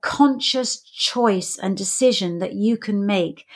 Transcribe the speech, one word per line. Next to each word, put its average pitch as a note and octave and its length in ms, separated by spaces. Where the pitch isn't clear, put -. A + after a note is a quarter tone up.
conscious - 800
choice - 760
and F#3+ 200
decision G3 640
that F#3 140
you G#3+ 220
can G#3 300
make. F3 500